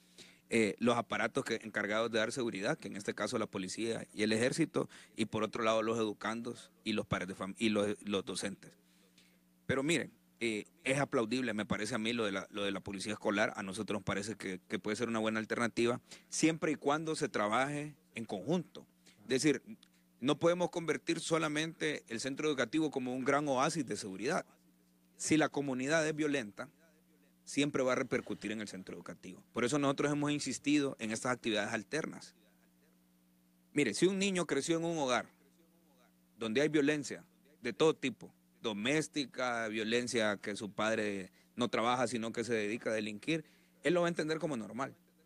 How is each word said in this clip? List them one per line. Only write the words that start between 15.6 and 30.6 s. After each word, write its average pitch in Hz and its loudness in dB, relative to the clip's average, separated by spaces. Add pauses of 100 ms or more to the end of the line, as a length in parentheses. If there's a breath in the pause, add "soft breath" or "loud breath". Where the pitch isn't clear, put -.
siempre 160 2
y - -2
cuando 156 0
se 151 -2
trabaje 135 0 (200)
en 117 -8
conjunto. 107 -4 (380 loud breath)
Es - -20
decir, 131 4 (580)
no 139 2
podemos 170 4
convertir 165 -2
solamente 156 0
el 113 -6
centro 135 -2
educativo 147 2
como 127 -2
un 131 -4
gran 143 4
oasis 139 2
de 107 -4
seguridad. 104 -4 (720)
Si - 2
la 151 6
comunidad 143 0
es 156 -2
violenta, 139 -2 (760)
siempre 143 0
va 127 4
a - 4
repercutir 117 -2
en 110 -4
el 104 -6
centro 95 -10
educativo. 90 -14 (100)
Por 117 0
eso 123 2
nosotros 143 2
hemos 147 0
insistido 143 0